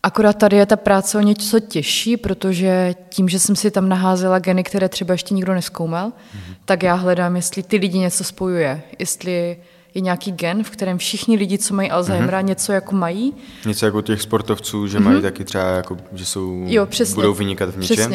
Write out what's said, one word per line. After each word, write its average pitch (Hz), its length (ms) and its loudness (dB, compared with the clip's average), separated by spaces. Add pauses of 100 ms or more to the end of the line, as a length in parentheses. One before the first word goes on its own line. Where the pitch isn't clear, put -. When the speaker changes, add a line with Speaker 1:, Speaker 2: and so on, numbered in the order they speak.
Speaker 1:
Akorát 208 340 4
tady 202 200 6
je 202 100 8
ta 208 100 4
práce 202 420 2
o - 20 2
něco 208 400 2
těžší, 214 560 -2
protože 185 760 0 (140)
tím, 185 200 2
že 185 100 0
jsem 196 180 2
si 208 140 0
tam 190 180 0
naházela 185 500 2
geny, 185 260 0
které 190 240 0
třeba 185 260 -2
ještě 175 200 -4
nikdo 190 200 0
nezkoumal, 170 520 -4
Speaker 2:
Mhm. 92 480 -14 (100)
Speaker 1:
tak 180 180 0
já 180 120 4
hledám, 180 420 2
jestli 180 260 -4
ty - 140 0
lidi 185 220 0
něco 180 260 0
spojuje, 165 580 -2 (160)
jestli 175 580 -4 (380)
je 190 60 -4
nějaký 185 320 -2
gen, 175 320 -2
v - 60 -8
kterém 185 280 -4
všichni - 380 0
lidi, 196 220 0
co 196 160 -4
mají 196 160 0
Alzheimera, 185 480 0
Speaker 2:
Mhm. 190 80 0
Speaker 1:
něco 190 260 -2
jako 190 240 -2
mají. 190 380 -2 (320)
Speaker 2:
Něco 107 200 0
jako 104 160 2
těch 107 200 -2
sportovců, 107 640 -2
že 101 140 -2
Speaker 1:
Mhm. 101 100 6
Speaker 2:
mají 135 120 4
taky 95 220 -4
třeba 92 200 -2
jako, 92 320 -2 (160)
že 92 140 -12
jsou, 92 400 -6
Speaker 1:
Jo, 202 200 2
přesně. 196 280 -2
Speaker 2:
budou 101 200 2
vynikat 98 340 -2
v 92 100 -8
něčem, 95 180 0
Speaker 1:
Přesně, 107 80 2
Speaker 2:
tak 117 100 -2